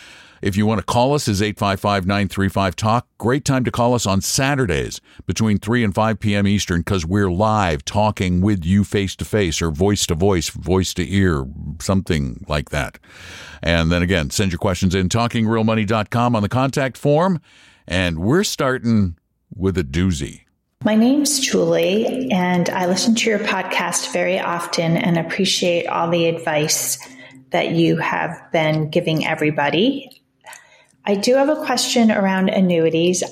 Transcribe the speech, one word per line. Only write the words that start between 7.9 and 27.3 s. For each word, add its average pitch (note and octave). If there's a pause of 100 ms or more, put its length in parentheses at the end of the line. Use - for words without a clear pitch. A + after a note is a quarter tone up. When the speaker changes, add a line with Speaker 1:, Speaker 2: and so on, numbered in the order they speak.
Speaker 1:
with F#2+
you G2
face-to-face G2
or E2
voice-to-voice, F#2
voice-to-ear, F2+ (360)
something D#2+
like D2+
that. C#2+ (640)
And E2
then F2
again, E2+
send G2
your E2+
questions F#2+
in, F2+
talking A#2
real A2
money A2
dot G#2
com A#2+
on G#2
the G#2
contact C3
form. D#3+ (440)
And F2
we're A2
starting A#2 (360)
with F#2
a F2
doozy. C#2+ (420)
Speaker 2:
My G#3+
name's C4+
Julie, F3+
and F3+
I F#3
listen F#3+
to A3+
your G#3
podcast -
very F3+
often E3+
and E3+
appreciate F3
all E3+
the E3+
advice D#3 (520)